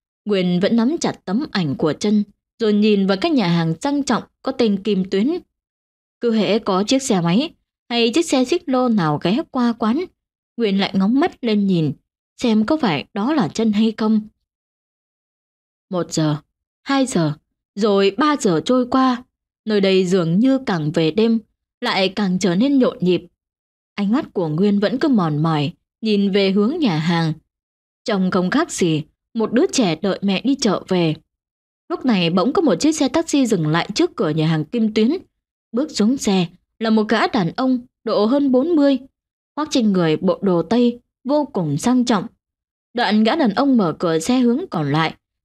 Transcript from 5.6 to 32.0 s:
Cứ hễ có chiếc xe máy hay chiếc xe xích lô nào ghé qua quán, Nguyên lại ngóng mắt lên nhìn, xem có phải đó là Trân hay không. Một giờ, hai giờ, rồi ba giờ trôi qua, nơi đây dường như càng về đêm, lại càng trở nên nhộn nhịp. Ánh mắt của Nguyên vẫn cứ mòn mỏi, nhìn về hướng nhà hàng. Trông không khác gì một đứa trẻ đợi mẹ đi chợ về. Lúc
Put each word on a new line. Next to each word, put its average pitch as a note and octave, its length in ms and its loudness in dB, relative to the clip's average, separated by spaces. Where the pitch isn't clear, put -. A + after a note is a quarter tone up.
Cứ A#3+ 100 0
hễ G#3+ 280 0
có G3 280 0
chiếc C4+ 160 0
xe F#3+ 180 0
máy F#3 320 0
hay A#3 240 0
chiếc E4+ 120 0
xe B3+ 200 0
xích E4+ 240 -4
lô B3+ 200 0
nào E3 340 0
ghé G#3+ 180 0
qua A#3+ 280 0
quán, A#3+ 240 -2
Nguyên G3 220 0
lại F#3+ 140 0
ngóng G3+ 260 2
mắt F4+ 240 -2
lên G#3 240 0
nhìn, E3 260 0
xem A3 280 2
có D#4 120 0
phải F#3+ 360 -2
đó A3 200 -2
là C4+ 140 0
Trân A3 240 -2
hay A3 260 0
không. A3 240 0
Một E3+ 240 -4
giờ, D3+ 240 0
hai C4+ 220 0
giờ, E3 280 0
rồi G3 420 2
ba G3+ 220 2
giờ E3 260 0
trôi B3+ 260 2
qua, C4 320 2
nơi G#3+ 160 0
đây F#3+ 240 4
dường F3 340 2
như C4 260 4
càng D#3 260 -2
về D#3+ 200 0
đêm, A3+ 280 2
lại F#3+ 340 0
càng F#3 240 -2
trở F3+ 160 0
nên C4+ 240 2
nhộn A#3 220 2
nhịp. F3 260 0
Ánh G3+ 160 -2
mắt C#4 220 -2
của F3 140 -2
Nguyên G3+ 320 0
vẫn G#3 200 -2
cứ E4 80 0
mòn E3 360 0
mỏi, D#3 300 -2
nhìn G3+ 300 0
về G3 200 2
hướng G#3+ 280 0
nhà G#3 180 0
hàng. E3 360 0
Trông F#3+ 280 -2
không F3+ 180 0
khác D4 220 0
gì D#3+ 320 0
một A3 200 -4
đứa C#4+ 180 4
trẻ F#3 240 0
đợi F#3+ 260 -4
mẹ G3 200 -2
đi C4+ 140 0
chợ - 320 -2
về. E3+ 280 0
Lúc F4 160 -8